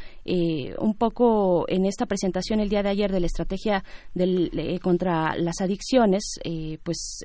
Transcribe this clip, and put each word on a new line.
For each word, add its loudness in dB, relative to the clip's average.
eh, 0
un 0
poco 4
en 2
esta 0
presentación 0
el 0
día 2
de 0
ayer 2
de 0
la 2
estrategia -2
del, 2
eh, -4
contra 0
las -2
adicciones, 2
eh, -8
pues, -6